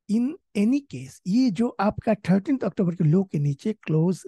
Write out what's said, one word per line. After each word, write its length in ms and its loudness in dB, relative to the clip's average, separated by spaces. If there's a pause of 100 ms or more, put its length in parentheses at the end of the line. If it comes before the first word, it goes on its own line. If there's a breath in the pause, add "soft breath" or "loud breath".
(120)
in 200 0 (260)
any 220 2 (160)
case, 320 -14
ये 240 2
जो 160 0 (120)
आपका 340 -2
थर्टीन्थ 500 0
अक्टूबर 320 -2
के 80 -2
लो 200 4
के 160 -4
नीचे 340 -2
क्लोज 540 -2